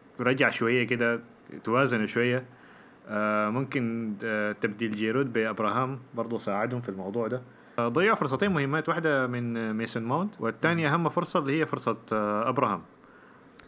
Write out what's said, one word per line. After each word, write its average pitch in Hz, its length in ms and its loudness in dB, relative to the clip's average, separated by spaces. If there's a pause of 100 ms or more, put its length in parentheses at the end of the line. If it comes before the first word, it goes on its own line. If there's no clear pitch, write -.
(200)
رجع 127 300 4
شوية 120 380 2
كده، 117 340 0 (420)
توازنوا 117 420 2
شوية. 123 400 0 (640)
آه، 107 420 0
ممكن، 117 640 -2 (120)
آه، 107 260 0
تبديل 107 440 -2
جيرود 113 380 0
بأبراهام 113 680 0 (160)
برضو 117 220 -2
ساعدهم 110 440 -2
في 120 80 -6
الموضوع 98 380 -4
ده. 123 140 -4 (380)
آه، 117 80 2
ضيعوا 180 280 4
فرصتين 156 360 0
مهمات، 151 380 0
واحدة 151 380 2
من، 120 300 -4
آه، 113 140 -2
ميسون 113 320 -4
ماونت، 156 380 -2
والتانية 151 520 2
أهم 165 160 2
فرصة 170 300 0
اللي 143 200 0
هي 156 60 2
فرصة، - 320 -2 (160)
آه، 107 360 0
أبراهام. 120 320 0 (880)